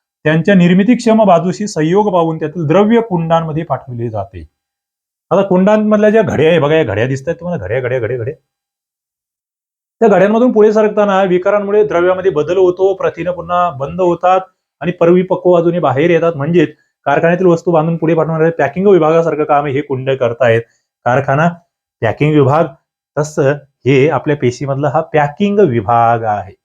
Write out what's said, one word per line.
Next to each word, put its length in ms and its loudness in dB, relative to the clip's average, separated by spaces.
त्यांच्या 300 2
निर्मितीक्षम 680 2
बाजूशी 420 0
संयोग 460 0
पाहून 260 0
त्यातील 280 -6
द्रव्य 340 2
कुंडांमध्ये 640 -2
पाठवले 480 -8
जाते. 380 -10
आता 120 2
कुंडांमधल्या 680 2
ज्या 120 4
घड्या 260 0
आहे 100 2
बघा, 160 0
या 100 2
घड्या 220 -2
दिसतायत 340 -6
तुम्हाला, 240 -8
घड्या, 160 -4
घड्या, 180 -4
घड्या, 180 -6
घड्या. 180 -8
त्या 80 4
घड्यांमधून 440 2
पुढे 200 4
सरकताना 500 0
विकारांमुळे 640 0
द्रव्यामध्ये 440 0
बदल 260 -2
होतो, 380 2
प्रथिनं 380 -6
पुन्हा 380 -2
बंद 300 -8
होतात 400 2
आणि 120 -4
परिपक्व 600 2
बाजूने 260 2
बाहेर 320 0
येतात. 260 0
म्हणजेच 320 0
कारखान्यातील 420 0
वस्तू 240 0
बांधून 260 0
पुढे 180 -2
पाठवणाऱ्या 380 0
पॅकिंग 340 -2
विभागासारखं 580 2
काम 220 0
हे 140 -4
कुंड 300 -4
करतायत. 520 0
कारखाना, 440 0
पॅकिंग 340 0
विभाग, 300 2
तसं 340 -2
हे 560 0
आपल्या 280 -2
पेशीमधला 520 -4
हा 120 -2
पॅकिंग 580 -2
विभाग 640 2
आहे. 320 -6